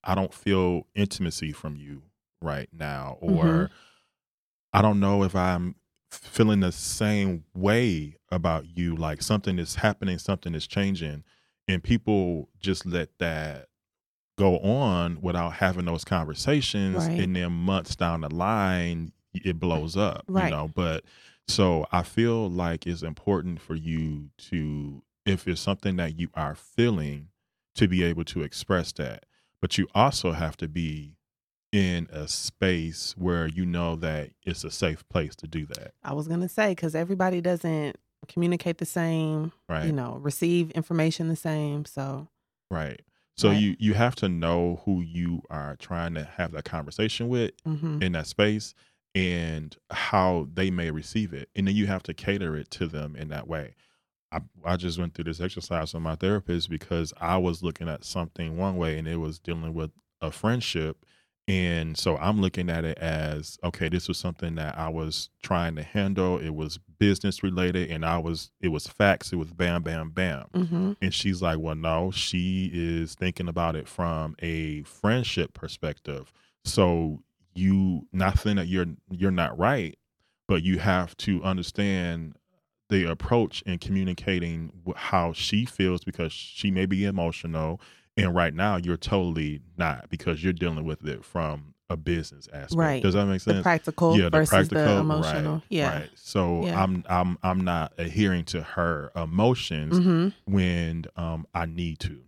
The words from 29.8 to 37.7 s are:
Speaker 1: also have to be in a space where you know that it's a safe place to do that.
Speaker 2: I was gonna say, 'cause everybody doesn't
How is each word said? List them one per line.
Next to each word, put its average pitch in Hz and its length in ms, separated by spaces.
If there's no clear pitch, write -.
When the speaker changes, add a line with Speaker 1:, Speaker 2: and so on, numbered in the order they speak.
Speaker 1:
also 101 380
have 80 240
to 82 100
be 76 480
in 90 400
a 76 160
space - 880
where 87 300
you 87 180
know 87 300
that 78 360
it's - 220
a 80 60
safe - 360
place 78 300
to 78 100
do 78 200
that. - 260
Speaker 2:
I 139 100
was 151 140
gonna 175 220
say, 208 260
'cause 160 180
everybody 180 480
doesn't 165 540